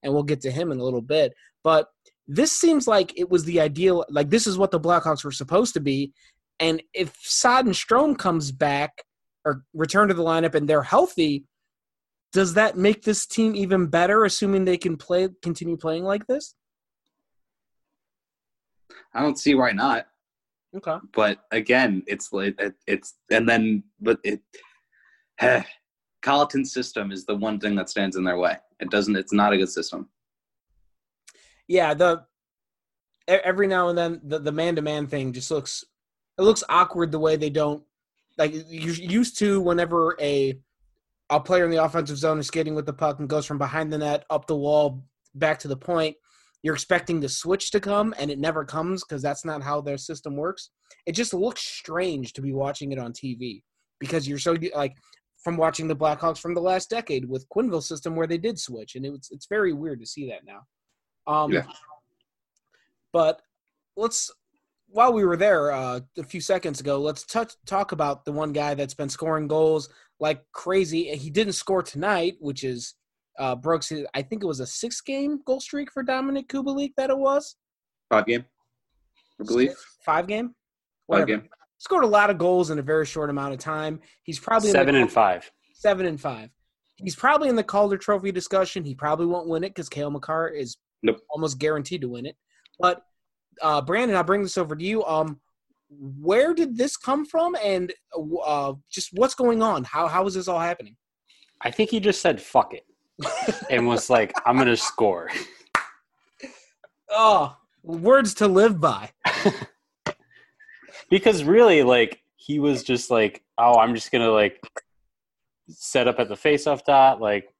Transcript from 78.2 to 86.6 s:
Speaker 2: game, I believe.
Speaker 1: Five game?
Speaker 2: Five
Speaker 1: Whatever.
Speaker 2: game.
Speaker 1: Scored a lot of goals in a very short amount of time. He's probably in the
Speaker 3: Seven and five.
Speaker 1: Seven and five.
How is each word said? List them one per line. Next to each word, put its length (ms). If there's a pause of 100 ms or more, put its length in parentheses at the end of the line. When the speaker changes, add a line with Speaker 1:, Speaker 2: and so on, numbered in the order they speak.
Speaker 2:
game, 180 (960)
I 40
believe. 300 (300)
Speaker 1:
Five 220
game? 220
Speaker 2:
Five 60 (520)
Speaker 1:
Whatever. 200
Speaker 2:
game. 220 (300)
Speaker 1:
Scored 260
a 40
lot 220
of 80
goals 320
in 80
a 40
very 240
short 240
amount 240
of 40
time. 420 (220)
He's 160
probably 300
in 60
the 40
Speaker 3:
Seven 180
and 140
five. 400 (220)
Speaker 1:
Seven 340
and 140
five. 300 (460)